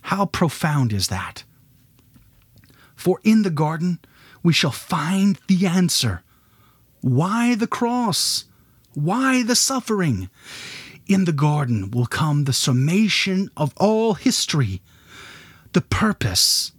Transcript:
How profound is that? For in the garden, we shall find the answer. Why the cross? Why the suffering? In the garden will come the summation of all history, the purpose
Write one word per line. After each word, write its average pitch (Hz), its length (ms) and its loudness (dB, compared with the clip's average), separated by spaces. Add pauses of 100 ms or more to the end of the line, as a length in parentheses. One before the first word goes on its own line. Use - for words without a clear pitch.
How 196 240 -2
profound 147 640 0
is 98 160 -2
that? - 340 -8 (1500)
For 180 300 -2
in 220 180 6
the 196 80 0
garden, 160 480 -2 (460)
we 170 80 4
shall - 180 2
find 190 800 -2
the 190 180 2
answer. 165 560 0 (800)
Why 202 560 2
the 226 100 -2
cross? - 800 -2 (500)
Why 247 480 0
the 233 140 0
suffering? 180 760 0 (760)
In 190 180 2
the 170 80 0
garden 135 580 0
will 120 160 0
come 147 380 0
the 135 80 0
summation 185 1040 0
of 147 200 -4
all 220 380 2
history, 131 680 -2 (920)
the 180 80 2
purpose - 1000 -2